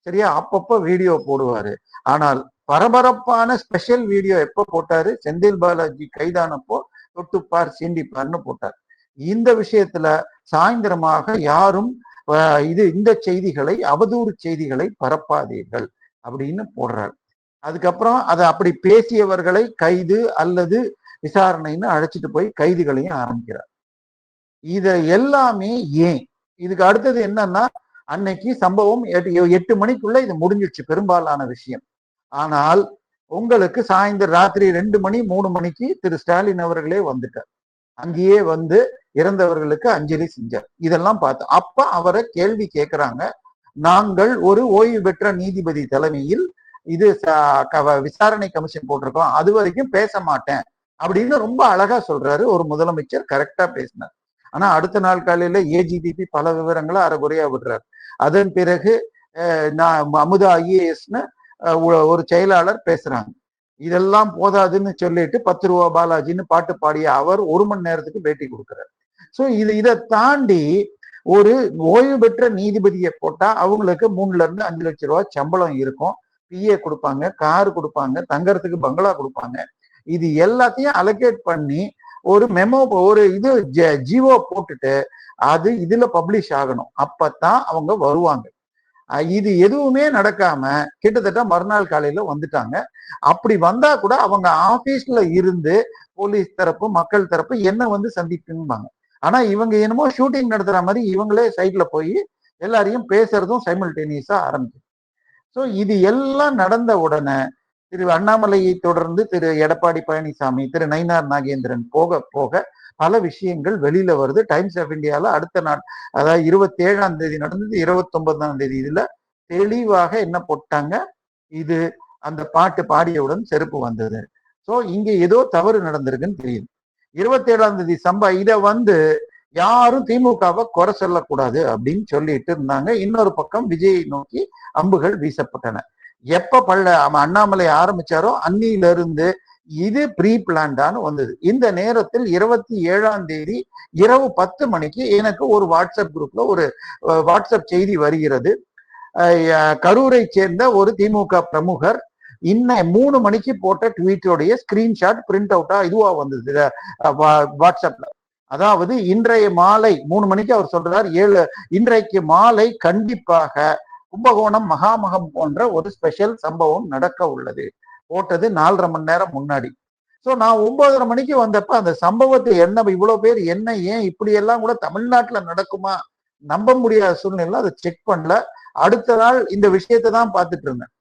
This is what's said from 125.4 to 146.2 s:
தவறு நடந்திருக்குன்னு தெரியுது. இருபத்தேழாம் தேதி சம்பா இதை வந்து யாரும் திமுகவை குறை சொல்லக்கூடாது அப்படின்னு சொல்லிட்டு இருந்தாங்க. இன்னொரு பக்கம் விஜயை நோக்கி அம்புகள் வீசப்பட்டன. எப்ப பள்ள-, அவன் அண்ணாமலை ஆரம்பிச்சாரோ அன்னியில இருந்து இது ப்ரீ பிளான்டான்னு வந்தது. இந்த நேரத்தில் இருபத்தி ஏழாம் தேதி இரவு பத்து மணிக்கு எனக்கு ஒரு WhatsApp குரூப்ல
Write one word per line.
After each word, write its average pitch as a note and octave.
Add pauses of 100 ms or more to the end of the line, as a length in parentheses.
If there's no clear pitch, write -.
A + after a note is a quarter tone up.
தவறு G3
நடந்திருக்குன்னு D3+
தெரியுது. A#2+ (460)
இருபத்தேழாம் A3
தேதி E3+
சம்பா F#3+
இதை G3+
வந்து G3 (220)
யாரும் A#3+
திமுகவை A3+
குறை F#3+
சொல்லக்கூடாது D3+
அப்படின்னு B2
சொல்லிட்டு D3+
இருந்தாங்க. C#3
இன்னொரு G#3+
பக்கம் G#3
விஜயை E3+
நோக்கி C#3+ (240)
அம்புகள் F3+
வீசப்பட்டன. C3+ (460)
எப்ப F3+
பள்ள-, F#3
அவன் D3
அண்ணாமலை F#3+
ஆரம்பிச்சாரோ E3+ (100)
அன்னியில G3+
இருந்து E3+ (260)
இது G#3
ப்ரீ G#3
பிளான்டான்னு D#3
வந்தது. C#3+
இந்த A#3
நேரத்தில் A3+
இருபத்தி A3+
ஏழாம் G3
தேதி D#3 (240)
இரவு A#3
பத்து F#3
மணிக்கு E3
எனக்கு G3+
ஒரு G#3
WhatsApp F3
குரூப்ல D3+